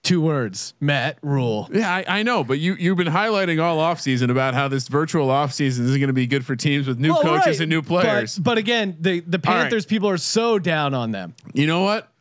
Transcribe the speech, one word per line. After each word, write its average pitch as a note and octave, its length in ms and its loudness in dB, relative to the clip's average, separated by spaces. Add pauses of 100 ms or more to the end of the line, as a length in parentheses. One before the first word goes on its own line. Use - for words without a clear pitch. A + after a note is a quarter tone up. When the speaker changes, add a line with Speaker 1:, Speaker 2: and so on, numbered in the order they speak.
Speaker 1:
Two F3+ 180 2
words, C3+ 600 -2
Matt C#3+ 400 0
Rhule. B2+ 500 0
Speaker 2:
Yeah, G3+ 180 0
I, F#3 300 -2
I G#3+ 40 0
know, A3+ 200 0
but C3 160 -2
you, F3 160 0
you've F3+ 220 0
been F3 100 0
highlighting F#3 560 0
all E3+ 140 0
offseason C#3+ 520 0
about C3 240 2
how C#3 140 0
this C3+ 220 -4
virtual D3 400 0
offseason C3+ 580 0
is C3+ 100 2
gonna C#3 160 0
be B2+ 140 0
good B2+ 180 -2
for C3+ 120 -4
teams C#3+ 300 0
with B2 120 -4
new D#3 140 2
Speaker 1:
Well, - 80 2
Speaker 2:
coaches D#3 240 4
Speaker 1:
right, D3+ 160 2
Speaker 2:
and D#3+ 80 -2
new D#3+ 120 0
players. G3+ 560 0
Speaker 1:
but, F#3 60 -4
but A#3 140 2
again, G#3+ 420 0
the, F3 220 0
the E3+ 260 -4
Speaker 2:
All F3+ 60 4
right. F3 80 2
Speaker 1:
Panthers, F3 240 0
people G#3 240 0
are F#3 80 0
so A3+ 420 0
down D3+ 340 0
on A#2+ 180 -2
them. F#2 240 -8 (180)
Speaker 2:
You C#3+ 140 2
know E3 160 2
what? G#3 380 -2